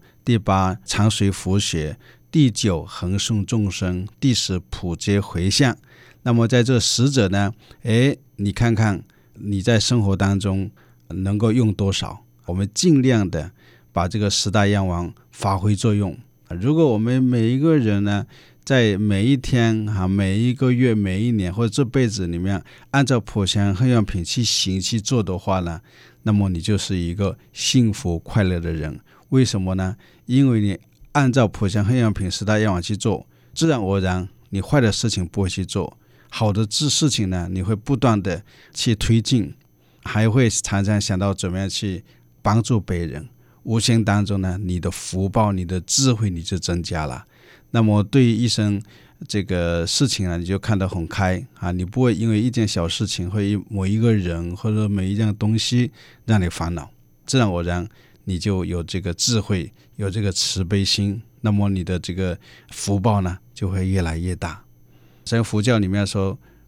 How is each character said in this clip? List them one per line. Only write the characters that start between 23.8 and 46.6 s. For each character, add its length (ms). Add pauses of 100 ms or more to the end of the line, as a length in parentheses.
愿 180
品 180
去 200
行 360
去 220
做 220
的 120
话 260
呢， 200 (400)
那 100
么 180
你 120
就 160
是 180
一 200
个 200 (180)
幸 380
福 280
快 240
乐 160
的 120
人。 280 (300)
为 140
什 160
么 140
呢？ 220 (320)
因 240
为 100
你 160 (360)
按 180
照 160
普 200
贤 160
恒 120
愿 180
品 160
十 160
大 140
愿 120
望 80
去 160
做， 300 (300)
自 120
然 140
而 180
然 300 (220)
你 100
坏 180
的 120
事 180
情 160
不 160
会 80
去 160
做， 320 (320)
好 240
的 160
事， 180
事 220
情 220
呢， 180
你 140
会 120
不 200
断 260
的 220 (320)
去 180
推 260
进， 320 (520)
还 260
会 180
常 380
常 160
想 160
到 160
怎 180
么 60
样 100
去 360 (400)
帮 180
助 180
别 280
人。 200 (360)
无 160
形 240
当 220
中 160
呢， 200
你 160
的 140
福 380
报、 240
你 100
的 160
智 320
慧 180
你 140
就 160
增 240